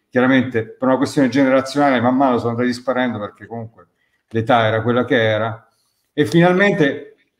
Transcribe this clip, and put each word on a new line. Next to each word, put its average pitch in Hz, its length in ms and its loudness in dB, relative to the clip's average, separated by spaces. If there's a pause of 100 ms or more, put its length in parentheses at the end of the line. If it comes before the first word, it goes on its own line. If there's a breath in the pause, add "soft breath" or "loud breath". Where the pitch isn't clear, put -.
(100)
chiaramente 127 540 0
per - 240 -6
una - 80 2
questione 139 320 0
generazionale 135 720 0
man 127 160 0
mano 131 220 2
sono 117 140 -4
andati 123 200 -2
sparendo 123 460 -4
perché 101 280 -14
comunque 113 420 -18 (400)
l'età 117 360 2
era 110 160 0
quella 120 240 0
che 120 180 0
era, 110 460 -2 (440)
e 147 140 0
finalmente, 175 880 2 (260)